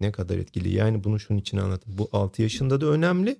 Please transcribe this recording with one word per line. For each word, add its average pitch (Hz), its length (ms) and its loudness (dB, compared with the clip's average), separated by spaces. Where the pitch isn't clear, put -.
ne 101 100 0
kadar 92 260 -4
etkili. 92 380 -2
Yani 107 280 2
bunu 104 160 0
şunun 104 180 -2
için 101 200 -2
anlattım. 95 400 -4
Bu 104 140 -2
altı 101 300 0
yaşında 131 400 0
da 156 40 0
önemli, 180 540 2